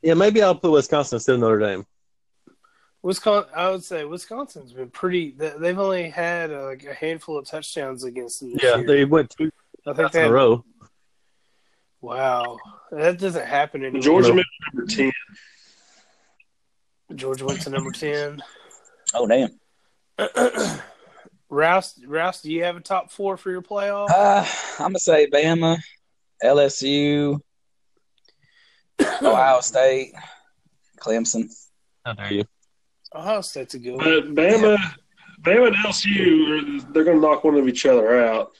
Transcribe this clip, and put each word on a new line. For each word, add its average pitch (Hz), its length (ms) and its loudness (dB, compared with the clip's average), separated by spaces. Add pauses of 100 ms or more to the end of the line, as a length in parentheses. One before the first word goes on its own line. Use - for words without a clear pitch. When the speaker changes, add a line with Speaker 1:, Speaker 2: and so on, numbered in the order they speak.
Speaker 1:
Yeah, 160 120 4
maybe 208 280 4
I'll 185 120 4
put 170 160 0
Wisconsin 143 460 2
instead 127 180 0
of 120 60 0
Notre 110 180 4
Dame. 98 280 -2 (1160)
Speaker 2:
Wisconsin, 202 520 0
I 175 160 -2
would 185 140 -6
say 160 200 -8
Wisconsin's 170 680 -14
been 127 180 -14
pretty. 175 420 -4
they, 147 260 -8
they've 175 200 -4
only 185 300 -2
had, 170 440 -6
uh, 139 140 -10
like, 135 180 -14
a 143 100 -16
handful 160 440 -8
of 135 80 -12
touchdowns 135 580 -10
against 120 360 -12
them 123 120 -14
this 135 100 -4
Speaker 1:
Yeah, 123 140 4
Speaker 2:
year. 123 100 -2
Speaker 1:
they 143 180 4
went 147 260 2
two 160 200 -6 (360)
Speaker 2:
I 147 60 -8
think 151 220 -2
Speaker 1:
in 165 80 2
Speaker 2:
they 135 60 4
Speaker 1:
a - 40 4
row. 120 320 4 (1400)
Speaker 2:
Wow, 123 580 -4 (320)
that 170 280 0
doesn't 175 280 -6
happen 143 380 -4
anymore. 131 180 -6
Speaker 3:
Georgia 147 280 6
Speaker 1:
No. 117 60 4
Speaker 3:
went - 100 2 (280)
number - 180 -8
ten. - 200 0 (2000)
Speaker 2:
Georgia 131 300 -10
went 156 180 -6
to 139 80 -12
number 135 220 -8
ten. 147 500 -8 (720)
Speaker 4:
Oh, 120 120 -2
damn. 120 240 2 (680)
Speaker 2:
<clears throat> 220 600 -2 (680)
Rouse, 165 580 0
Rouse, 165 340 -6
do 151 100 -14
you 165 140 -4
have 175 120 -4
a 175 40 -18
top 185 300 -6
four 196 260 -6
for 185 140 -10
your 180 120 -8
playoff? 202 480 -6
Speaker 4:
Uh, 202 340 4 (340)
I'm 151 80 -4
gonna 185 120 -2
say 151 300 4
Bama, 165 500 2 (640)
L 135 160 4
S 139 240 2
U, 147 580 0 (1600)
Speaker 2:
<clears throat> - 20 -4 (220)
Speaker 4:
Ohio 127 380 4
State, 131 520 0 (880)
Clemson. 113 540 -4 (540)
Speaker 1:
How 117 80 -10
dare 101 180 -8
you? 101 120 -2 (680)
Speaker 2:
Ohio 190 280 -6
State's 135 320 -14
a 135 40 -16
good 123 180 -12
one. 139 80 -6
Speaker 3:
But 151 300 0
Bama, 208 440 4
Speaker 4:
Yeah. 196 120 -6 (520)
Speaker 3:
Bama 214 260 4
and 202 80 0
L 208 140 -2
S 196 160 -6
U, 156 800 2
are, - 60 -20
they're 160 120 2
gonna 160 160 4
knock 151 240 2
one 151 120 4
of 131 120 4
each 123 180 -4
other 120 380 4
out. 110 360 -2